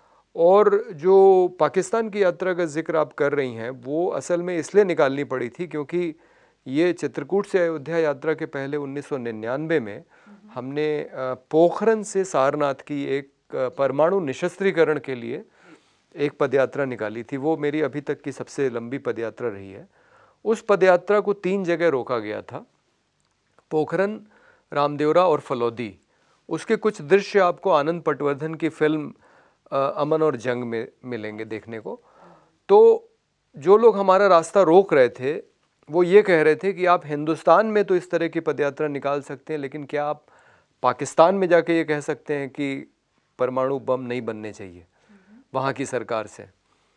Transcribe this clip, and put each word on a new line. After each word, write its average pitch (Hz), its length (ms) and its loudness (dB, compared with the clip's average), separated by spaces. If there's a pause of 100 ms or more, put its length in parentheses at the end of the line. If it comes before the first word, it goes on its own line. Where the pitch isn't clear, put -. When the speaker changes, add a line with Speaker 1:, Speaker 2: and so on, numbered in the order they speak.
(360)
Speaker 1:
और 202 560 4
जो 185 560 6 (120)
पाकिस्तान 190 500 0
की 202 120 -2
यात्रा 180 320 0
का 175 100 -2
जिक्र 160 320 -4
आप 151 160 -2
कर 143 200 -2
रही 131 220 -4
हैं, 113 160 -10
वो 135 380 -6
असल 170 340 -4
में 175 160 -6
इसलिए 196 260 2
निकालनी 143 400 0
पड़ी 127 240 -6
थी 175 180 -10
क्योंकि 156 480 -6 (520)
ये 160 260 0
चित्रकूट 151 540 -4
से 190 120 0
अयोध्या 165 400 -2
यात्रा 151 360 -2
के 156 120 -8
पहले 143 300 -8
उन्नीस 139 300 -8
सौ 147 100 -8
निन्यानवे 123 640 -4
में 107 240 -12 (220)
Speaker 2:
हम्म। - 280 -20
Speaker 1:
हमने, 147 460 -4
अ, 151 100 -10 (400)
पोखरन 202 520 2
से 190 220 -4
सारनाथ 143 500 -2
की 143 300 -10
एक, 139 520 -8
अ, 131 120 -4
परमाणु 143 520 0
निशस्त्रीकरण 160 800 0
के 135 160 -8
लिए 120 300 -10 (720)
एक 143 240 -2
पदयात्रा 139 440 0
निकाली 110 380 -6
थी। 139 140 -10
वो 156 200 -2
मेरी 147 240 -4
अभी 143 200 -4
तक 143 200 -8
की 139 120 -10
सबसे 135 380 -4
लंबी 117 280 -8
पदयात्रा 113 500 -6
रही 98 240 -12
है। 135 160 -20 (560)
उस 220 240 -4
पदयात्रा 185 520 4
को 202 120 -4
तीन 196 320 -4
जगह 170 240 0
रोका 123 300 -2
गया 104 240 -10
था, 165 240 -16 (1040)
पोखरन, 175 500 -2 (520)
रामदेवरा 147 540 2
और 151 140 2
फलौदी। 117 580 -6 (500)
उसके 170 280 -2
कुछ 214 260 -2
दृश्य 190 360 2
आपको 185 320 2
आनंद 156 320 0
पटवर्धन 147 520 -4
की 160 140 -4
फिल्म, 151 460 -2 (580)
अ, 139 240 -2
अमन 151 260 0
और 151 140 0
जंग 123 280 -4
में 117 240 -6 (160)
मिलेंगे 107 400 -10
देखने 110 360 -12
को। 208 200 -12 (680)
तो 220 400 8 (480)
जो 165 200 6
लोग 220 200 6
हमारा 196 300 4
रास्ता 175 360 4
रोक 175 320 6
रहे 127 140 6
थे, 143 460 -8 (360)
वो 170 120 2
ये 185 200 8
कह 170 200 4
रहे 156 140 4
थे 190 160 -4
कि 180 140 -2
आप 175 200 4
हिंदुस्तान 160 600 2
में 208 180 0
तो 180 120 0
इस 175 140 -4
तरह 170 180 -2
की 160 120 -6
पदयात्रा 147 480 -2
निकाल 143 320 -4
सकते 139 320 -14
हैं, 151 80 -8
लेकिन 139 240 -12
क्या 147 200 -6
आप 147 220 -8 (560)
पाकिस्तान 147 520 4
में 190 140 0
जाके 165 280 4
ये 165 80 2
कह 147 160 -4
सकते 151 340 -6
हैं 139 140 -6
कि 139 440 -8 (460)
परमाणु 131 400 -2
बम 127 220 -2
नहीं 123 220 -6
बनने 107 300 -10
चाहिए 90 320 -18 (260)
Speaker 2:
हम्म। - 280 -20 (160)
Speaker 1:
वहाँ 135 180 -2
की 135 140 -6
सरकार 113 400 -6
से? 104 200 -20 (500)